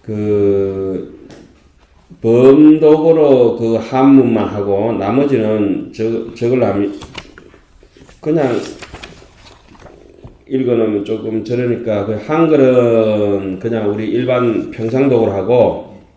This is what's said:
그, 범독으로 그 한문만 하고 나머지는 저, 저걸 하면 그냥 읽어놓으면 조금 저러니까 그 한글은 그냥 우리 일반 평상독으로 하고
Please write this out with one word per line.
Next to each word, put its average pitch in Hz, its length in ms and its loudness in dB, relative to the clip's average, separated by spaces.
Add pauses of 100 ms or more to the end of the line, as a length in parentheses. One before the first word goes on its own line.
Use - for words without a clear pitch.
그, 98 1200 -4 (920)
범독으로 151 1400 4
그 113 200 -2
한문만 120 720 2
하고 101 440 -2
나머지는 107 1000 -2
저, 113 400 -6
저걸 120 280 -2
하면 101 300 -2 (1300)
그냥 151 340 -2 (1900)
읽어놓으면 113 600 -2
조금 110 360 -6
저러니까 117 600 -4
그 107 180 -6
한글은 113 1400 2
그냥 110 300 -4
우리 107 180 -4
일반 120 640 -2
평상독으로 113 600 0
하고 98 680 -2 (140)